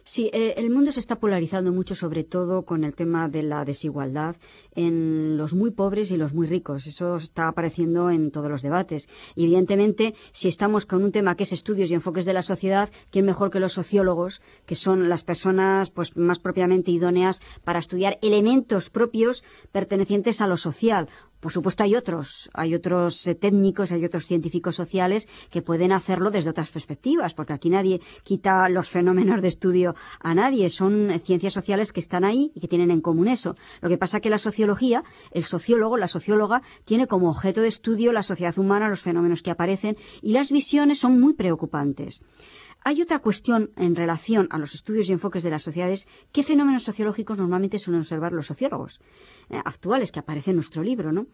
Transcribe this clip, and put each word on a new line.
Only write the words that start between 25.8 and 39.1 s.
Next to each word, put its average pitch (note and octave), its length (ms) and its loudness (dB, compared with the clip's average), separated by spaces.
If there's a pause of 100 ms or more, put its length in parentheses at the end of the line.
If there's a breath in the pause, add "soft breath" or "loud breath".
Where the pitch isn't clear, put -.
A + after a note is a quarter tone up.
hacerlo F#3+ 400 0
desde E3 180 0
otras D#3 200 -4
perspectivas, G3+ 640 -4
porque D#3 180 -8
aquí E3 180 -2
nadie F#3 300 2 (240 loud breath)
quita F#3+ 440 2
los F#3 220 0
fenómenos F#3 500 4
de F#3 60 0
estudio F3+ 480 2 (240 loud breath)
a E3 160 -2
nadie, G#3+ 360 2
son, G3+ 380 2
eh, E3+ 120 -2
ciencias F#3 340 0
sociales G3+ 380 -2
que F3+ 80 -4
están F3+ 240 -2
ahí C4 320 2
y - 20 -14
que F3 80 -8
tienen F3 240 4
en E3 100 4
común E3+ 280 2
eso. F#3 260 -2 (260 loud breath)
Lo F3 80 -4
que F3 80 4
pasa F#3+ 220 -2
que G#3+ 100 -2
la G#3+ 100 2
sociología, G#3+ 680 0 (260 loud breath)
el E3+ 140 -4
sociólogo, A3 520 0
la F#3+ 120 0
socióloga, G#3+ 540 0 (220 loud breath)
tiene A#3+ 220 2
como F3+ 240 2
objeto F#3+ 300 0
de A3+ 80 4
estudio A3+ 440 0
la A3 120 0
sociedad E3+ 340 -4
humana, G3+ 300 2
los G3 140 -4
fenómenos F3 420 0